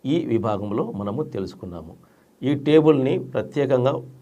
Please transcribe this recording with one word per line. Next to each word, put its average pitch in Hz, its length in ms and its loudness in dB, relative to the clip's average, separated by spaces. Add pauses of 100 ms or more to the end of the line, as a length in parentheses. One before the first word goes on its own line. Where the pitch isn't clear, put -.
(140)
ఈ 175 40 2 (140)
విభాగంలో 107 520 -2 (160)
మనము 104 220 -4 (120)
తెలుసుకున్నాము. 87 600 -10 (540)
ఈ 147 40 2 (140)
టేబుల్ని 151 480 6 (180)
ప్రత్యేకంగా 135 640 0 (280)